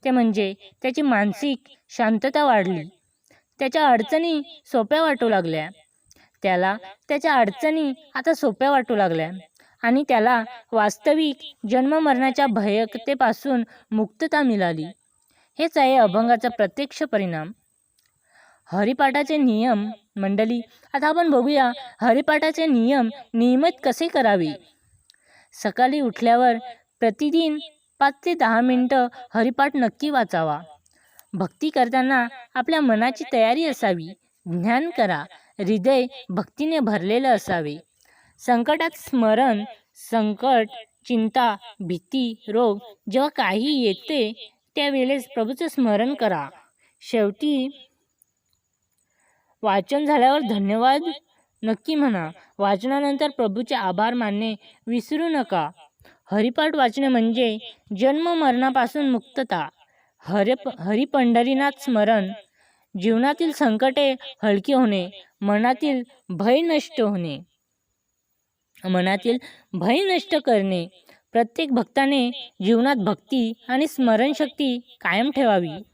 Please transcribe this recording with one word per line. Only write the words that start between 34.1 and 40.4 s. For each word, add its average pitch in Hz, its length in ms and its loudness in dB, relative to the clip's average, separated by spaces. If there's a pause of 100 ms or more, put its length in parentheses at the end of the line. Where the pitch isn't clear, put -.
ध्यान 233 480 -2
करा, 175 260 0 (360)
हृदय 220 460 2 (240)
भक्तीने 294 500 -4
भरलेलं 226 560 0
असावे. 160 420 -4 (640)
संकटात 294 540 0
स्मरण, 226 680 0 (480)
संकट, 226 560 0 (400)